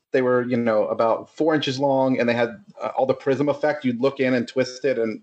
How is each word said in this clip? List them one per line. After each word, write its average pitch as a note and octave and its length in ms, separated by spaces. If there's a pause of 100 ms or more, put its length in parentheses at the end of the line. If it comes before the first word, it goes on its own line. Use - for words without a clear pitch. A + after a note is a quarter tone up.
(100)
they C3+ 120
were, B2 200
you B2 140
know, A2+ 320
about A2 420
four D#3 240
inches C3+ 240
long, C3+ 400
and A#2 100
they A#2 60
had, A#2 280 (200)
uh, - 140
all C3 100
the B2+ 80
prism C#3 340
effect. D3 360
You'd A#2+ 160
look C3+ 200
in B2+ 140
and A#2+ 140
twist B2+ 360
it B2+ 140
and, A2 240